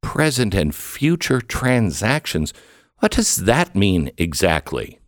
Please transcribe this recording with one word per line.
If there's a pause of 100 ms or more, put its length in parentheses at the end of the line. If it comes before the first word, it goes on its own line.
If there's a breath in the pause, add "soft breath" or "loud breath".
present,
and
future
transactions? (460 soft breath)
What
does
that
mean
exactly?